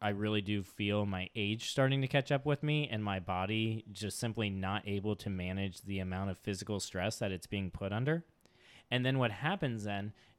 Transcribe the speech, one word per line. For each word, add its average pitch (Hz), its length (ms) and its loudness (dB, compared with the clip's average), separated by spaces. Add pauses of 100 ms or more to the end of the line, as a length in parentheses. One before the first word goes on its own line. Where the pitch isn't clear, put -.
I 104 80 2
really 104 320 2
do 101 220 0
feel 104 440 0
my 92 280 -2
age 107 360 0
starting 135 300 4
to 131 60 2
catch 135 240 2
up 139 140 2
with 147 180 2
me 151 280 2
and 107 120 -2
my 98 160 0
body 107 720 0
just 98 280 -4
simply 110 320 0
not 95 360 0
able 101 300 0
to - 140 -6
manage 92 500 -2
the 98 180 -2
amount 92 300 -2
of 92 80 -4
physical 101 420 -2
stress 95 400 -2
that 101 120 0
it's 90 160 -4
being 98 240 -2
put 98 200 -4
under. 143 320 0 (680)
And 123 140 2
then 131 140 4
what 117 120 4
happens 127 520 -2
then 101 300 -2 (260)